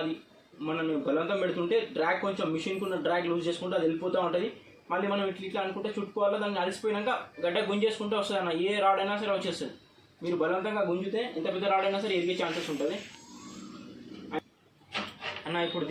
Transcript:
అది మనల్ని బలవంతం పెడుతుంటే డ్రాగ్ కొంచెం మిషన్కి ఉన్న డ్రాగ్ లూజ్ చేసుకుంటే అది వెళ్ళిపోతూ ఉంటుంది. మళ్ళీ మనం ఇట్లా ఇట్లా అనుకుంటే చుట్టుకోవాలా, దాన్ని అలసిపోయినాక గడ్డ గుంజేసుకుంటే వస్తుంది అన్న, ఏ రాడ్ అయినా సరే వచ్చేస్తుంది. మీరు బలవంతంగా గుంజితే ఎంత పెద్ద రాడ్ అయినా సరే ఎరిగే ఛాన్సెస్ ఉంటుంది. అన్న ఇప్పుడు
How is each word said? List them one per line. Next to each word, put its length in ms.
అది 120
మనల్ని 260
బలవంతం 360
పెడుతుంటే 340
డ్రాగ్ 300
కొంచెం 280
మిషన్కి 320
ఉన్న 100
డ్రాగ్ 240
లూజ్ 180
చేసుకుంటే 300
అది 80
వెళ్ళిపోతూ 320
ఉంటుంది. 200
మళ్ళీ 200
మనం 200
ఇట్లా 160
ఇట్లా 160
అనుకుంటే 320
చుట్టుకోవాలా, 480
దాన్ని 180
అలసిపోయినాక 480
గడ్డ 140
గుంజేసుకుంటే 500
వస్తుంది 220
అన్న, 100
ఏ 180
రాడ్ 160
అయినా 200
సరే 160
వచ్చేస్తుంది. 360
మీరు 200
బలవంతంగా 480
గుంజితే 300
ఎంత 160
పెద్ద 180
రాడ్ 160
అయినా 160
సరే 160
ఎరిగే 220
ఛాన్సెస్ 320
ఉంటుంది. 220
అన్న 120
ఇప్పుడు 220